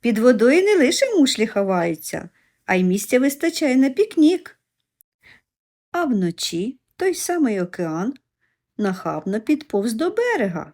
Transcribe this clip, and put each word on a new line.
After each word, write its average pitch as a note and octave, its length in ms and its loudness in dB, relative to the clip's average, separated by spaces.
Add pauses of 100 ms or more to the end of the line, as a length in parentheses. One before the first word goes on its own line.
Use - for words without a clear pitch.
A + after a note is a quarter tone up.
Під A3+ 180 0
водою B3 440 6
не G4+ 140 4
лише F4+ 380 2
мушлі C4 320 2
ховаються, F3+ 800 -4 (380)
а F#3 80 -2
й F#3 100 2
місця G3+ 360 0
вистачає C#4+ 560 0
на C4+ 140 4
пікнік. F4 680 0 (1300)
А F4 120 -2
вночі F#3+ 720 -4 (180)
той F4+ 180 -2
самий C4+ 460 -2
океан F3+ 540 -4 (640)
нахабно F#3+ 640 -4
підповз A3+ 520 -2
до D4 180 -2
берега. F#4 640 -4